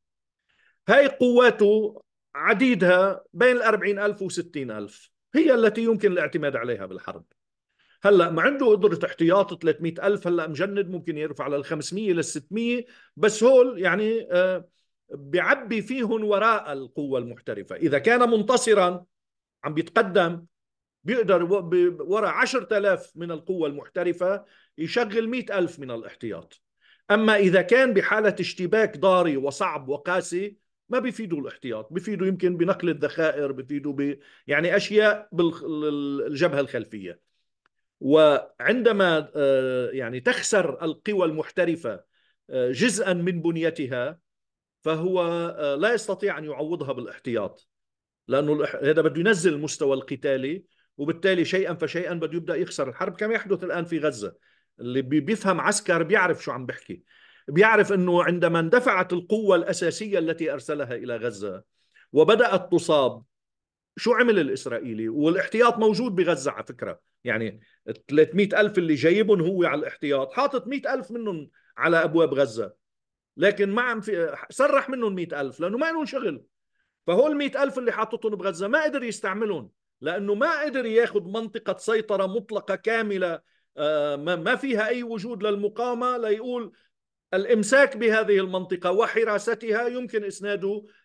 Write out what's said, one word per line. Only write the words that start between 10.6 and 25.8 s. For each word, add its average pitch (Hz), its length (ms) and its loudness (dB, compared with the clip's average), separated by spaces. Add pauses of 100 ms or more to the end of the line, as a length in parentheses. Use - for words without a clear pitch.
ممكن 170 280 -8
يرفع 147 300 -6
للخمسمية، 156 680 -4
للستمية، 226 720 -4 (320)
بس 208 260 2
هول 254 360 6
يعني، 214 520 0
آه، 180 380 0 (400)
بعبي 180 720 -2
فيهن 226 420 -4
وراء 208 500 0
القوة 135 460 -6
المحترفة. 110 560 -10
إذا 139 240 0
كان 240 300 4
منتصرا 208 760 2 (580)
عم 147 100 -6
بيتقدم، 170 720 0 (580)
بيقدر 190 400 2
و-، 190 180 0
ب-، 175 400 2
وراء 190 280 0
عشرة 214 480 0
آلاف 202 380 0
من 170 160 -10
القوة 165 360 -4
المحترفة 175 800 -4 (320)
يشغل 220 520 -2
مائة 233 300 -4
ألف 170 200 -2
من 131 120 -12